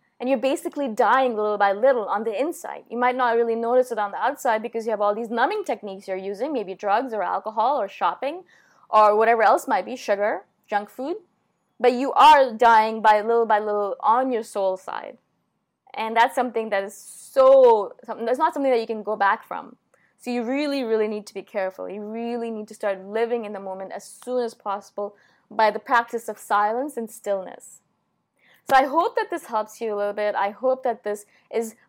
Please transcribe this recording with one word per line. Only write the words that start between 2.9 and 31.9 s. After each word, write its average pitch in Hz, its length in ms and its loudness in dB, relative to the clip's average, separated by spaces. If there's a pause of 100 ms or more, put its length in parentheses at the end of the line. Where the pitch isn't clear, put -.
might 247 180 0
not 240 200 0
really 233 180 0
notice 240 380 0
it 214 60 -8
on 202 140 -4
the 170 60 -8
outside 233 440 -2
because 226 240 -8
you 233 40 -4
have 208 100 -2
all 208 140 2
these 226 160 -8
numbing 311 340 -2
techniques 208 440 -10
you're 190 80 -6
using, 196 360 -6
maybe 196 220 -6
drugs 220 380 -2
or 208 100 -4
alcohol 214 580 -2
or 202 80 -4
shopping 269 560 -4 (440)
or 208 280 6
whatever 226 260 4
else 220 260 4
might 202 160 0
be, 226 100 -10
sugar, 226 500 -2 (240)
junk 208 200 -4
food. 294 280 -8 (600)
But 247 140 4
you 254 200 -2
are 269 400 8
dying 220 500 4
by 214 180 6
little 233 260 2
by 214 120 2
little 208 420 -2
on 254 320 2
your 226 100 -2
soul 190 340 -2
side. - 420 -12 (760)
And 220 240 -6
that's 247 180 4
something 226 360 -2
that 196 120 -2
is 202 140 -10
so, 262 1000 4 (120)
that's 233 320 -4
not 330 160 0
something 269 180 0
that 233 80 2
you 220 60 -6
can 220 160 -8
go 214 140 -4
back 202 300 0
from. - 300 -14 (420)
So 254 120 -10
you 240 140 -4
really, 277 380 -2
really 220 260 0
need 208 180 -8
to - 80 -18
be 190 80 -12
careful. 190 480 -8
You 202 100 -10
really 233 500 -8
need 214 180 -10
to 220 60 -20
start 196 300 -6
living 226 400 -4
in 208 80 -10
the 196 80 -10
moment 190 320 -12
as - 120 -12
soon 247 380 -6
as 226 120 -6
possible 202 600 -8 (360)
by 214 200 2
the 214 80 -2
practice 240 500 0
of 208 100 -8
silence 226 580 0
and 226 140 -8
stillness. - 680 -8 (880)
So 269 60 4
I 269 120 6
hope 339 280 0
that - 160 -4
this 254 140 -8
helps 214 360 -6
you 220 140 -4
a - 20 -4
little 202 160 -2
bit. 208 220 -2
I 196 160 -2
hope 254 320 -2
that 233 220 -4
this 208 220 -8 (280)
is 226 220 -6 (120)